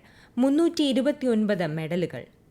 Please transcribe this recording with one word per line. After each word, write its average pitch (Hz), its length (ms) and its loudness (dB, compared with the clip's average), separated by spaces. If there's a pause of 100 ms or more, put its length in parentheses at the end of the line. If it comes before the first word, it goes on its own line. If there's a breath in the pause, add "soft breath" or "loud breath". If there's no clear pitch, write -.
(380 loud breath)
മുന്നൂറ്റി 302 440 2
ഇരുപത്തിയൊൻപത് 233 840 0
മെഡലുകൾ, 160 580 -4 (260)